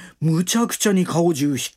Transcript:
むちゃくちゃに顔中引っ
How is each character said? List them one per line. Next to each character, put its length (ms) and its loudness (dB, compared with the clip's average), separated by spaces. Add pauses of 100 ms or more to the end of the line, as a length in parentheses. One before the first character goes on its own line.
(200)
む 220 2
ち 160 -2
ゃ 80 2
く 80 -6
ち 140 -2
ゃ 40 4
に 120 2
顔 280 2
中 180 -2
引 40 -2
っ 40 -4 (180)